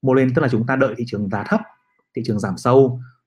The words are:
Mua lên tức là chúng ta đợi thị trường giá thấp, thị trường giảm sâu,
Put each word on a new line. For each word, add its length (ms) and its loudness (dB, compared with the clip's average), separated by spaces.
Mua 120 2
lên 200 2
tức 80 0
là 60 0
chúng 180 0
ta 100 -2
đợi 220 0
thị 100 -6
trường 220 -6
giá 180 -4
thấp, 140 0
thị 100 -6
trường 140 -2
giảm 180 -4
sâu, 440 4